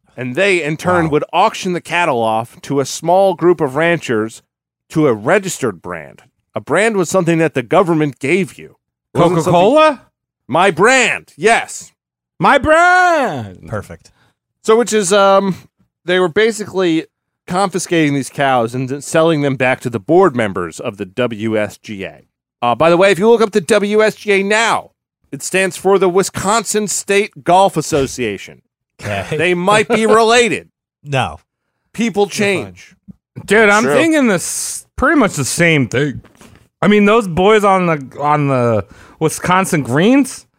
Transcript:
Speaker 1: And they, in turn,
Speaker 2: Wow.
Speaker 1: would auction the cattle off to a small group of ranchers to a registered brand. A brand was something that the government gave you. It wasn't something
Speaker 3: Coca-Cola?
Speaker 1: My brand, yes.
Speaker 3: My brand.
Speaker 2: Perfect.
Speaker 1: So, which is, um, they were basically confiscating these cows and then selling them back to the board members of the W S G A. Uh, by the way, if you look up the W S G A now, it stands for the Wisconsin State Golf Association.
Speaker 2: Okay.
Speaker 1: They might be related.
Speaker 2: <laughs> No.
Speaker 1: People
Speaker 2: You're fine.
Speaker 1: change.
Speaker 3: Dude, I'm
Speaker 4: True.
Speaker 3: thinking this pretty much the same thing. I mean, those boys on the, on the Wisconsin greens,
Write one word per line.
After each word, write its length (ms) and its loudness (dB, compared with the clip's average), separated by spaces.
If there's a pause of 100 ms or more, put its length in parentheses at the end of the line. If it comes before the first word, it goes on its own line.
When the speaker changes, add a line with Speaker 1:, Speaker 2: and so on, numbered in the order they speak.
(160)
Speaker 1:
And 200 -10
they, 280 0
in 140 -4
turn, 280 0
Speaker 2:
Wow. 60 -4
Speaker 1:
would 120 0 (100)
auction 400 -2
the 80 -6
cattle 420 -2
off 380 -4
to 180 -4
a 60 0
small 500 0
group 260 2
of 140 -2
ranchers 640 -2 (480)
to 180 0
a 60 2
registered 680 -4
brand. 420 -14 (320)
A 60 -8
brand 360 0
was 120 -2
something 280 0
that 160 0
the 80 -2
government 560 0
gave 400 -2
you. 200 -20 (360)
It 60 0
wasn't 240 2
something 100 -2
Speaker 3:
Coca-Cola? 480 4 (460)
Speaker 1:
My 240 2
brand, 640 0
yes. 560 -2 (480)
Speaker 3:
My 180 4
brand. 1120 0
Speaker 2:
Perfect. 440 -12 (520)
Speaker 1:
So, 140 2
which 160 0
is, 180 0
um, 440 4 (500)
they 140 0
were 100 0
basically 760 -2 (400)
confiscating 680 -2
these 160 -4
cows 460 0
and 140 -6
then 120 -10
selling 400 0
them 140 -2
back 260 0
to 80 -8
the 100 -6
board 360 4
members 440 -4
of 180 -10
the 80 -8
W 520 -4
S 200 -4
G 280 -14
A. 220 -18 (340)
Uh, 140 0
by 140 2
the 80 4
way, 140 4
if 80 0
you 100 4
look 120 4
up 100 0
the 100 0
W 420 2
S 120 0
G 180 -6
A 100 0
now, 480 -2 (400)
it 120 -12
stands 340 -4
for 220 2
the 100 2
Wisconsin 800 -2
State 560 -4
Golf 340 2
Association. 840 -4 (400)
Speaker 2:
Okay. 360 -6
Speaker 1:
They 160 0
might 340 0
be 180 0
related. 720 2
Speaker 2:
<laughs> 40 -20 (240)
No. 360 -4 (540)
Speaker 1:
People 300 -2
Speaker 2:
You're 60 -2
fine. 80 -10 (360)
Speaker 1:
change. 220 -20 (500)
Speaker 3:
Dude, 240 4
I'm 140 4
Speaker 4:
True. 100 0
Speaker 3:
thinking 340 2
this 580 -4 (120)
pretty 220 2
much 160 0
the 100 -2
same 420 2
thing. 340 -4 (600)
I 60 2
mean, 180 4
those 220 2
boys 360 2
on 220 2
the, 340 -4
on 300 0
the 360 0 (340)
Wisconsin 640 0
greens, 640 0 (100)